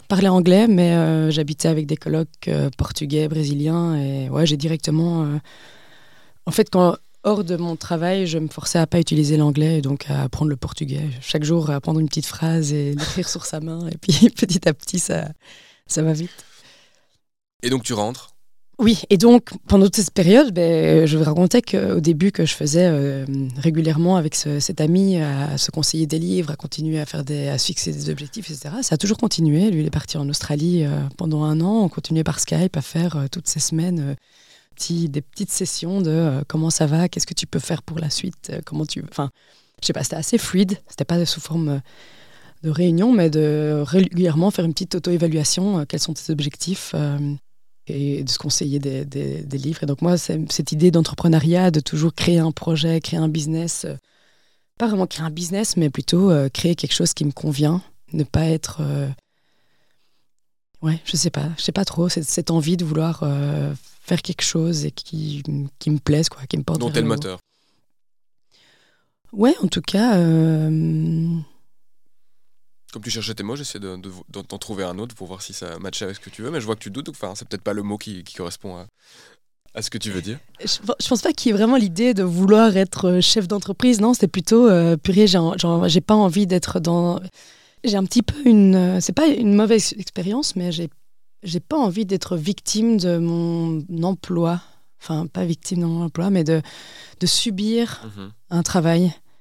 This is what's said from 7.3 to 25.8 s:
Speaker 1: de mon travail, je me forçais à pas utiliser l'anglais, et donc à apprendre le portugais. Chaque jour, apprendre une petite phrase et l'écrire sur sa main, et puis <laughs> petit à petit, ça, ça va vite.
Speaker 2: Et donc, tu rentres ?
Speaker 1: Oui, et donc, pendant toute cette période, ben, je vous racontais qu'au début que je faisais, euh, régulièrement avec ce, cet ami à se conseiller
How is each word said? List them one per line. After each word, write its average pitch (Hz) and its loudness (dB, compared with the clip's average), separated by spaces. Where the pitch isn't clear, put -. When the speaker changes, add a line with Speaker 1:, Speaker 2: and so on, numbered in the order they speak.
Speaker 1:
de 170 -4
mon 170 -4
travail, 180 -2
je 165 -2
me 156 -2
forçais - -4
à 160 4
pas 175 2
utiliser 151 2
l'anglais, 151 2
et - -2
donc 139 -4
à 143 -2
apprendre 143 -2
le 143 -2
portugais. 143 -6
Chaque 151 -2
jour, 156 0
apprendre 151 0
une 156 0
petite - -4
phrase 160 -2
et 143 -2
l'écrire 156 -6
sur - -8
sa 156 -8
main, 165 -8
et 165 -10
puis 190 6
<laughs> - -12
petit - 0
à 165 4
petit, - -6
ça, 165 -4
ça - -2
va 160 2
vite. 165 -8
Speaker 2:
Et 123 -2
donc, 127 0
tu 123 -6
rentres ? 110 -4
Speaker 1:
Oui, 226 4
et 196 6
donc, 233 6
pendant 196 8
toute 196 4
cette 196 -2
période, 208 6
ben, 160 4
je 151 2
vous 156 4
racontais 175 4
qu'au - 0
début 165 2
que 170 0
je 151 -2
faisais, 160 2
euh, 139 0
régulièrement 160 2
avec 156 0
ce, 147 -2
cet 147 -4
ami 180 2
à 143 -2
se - -2
conseiller 160 0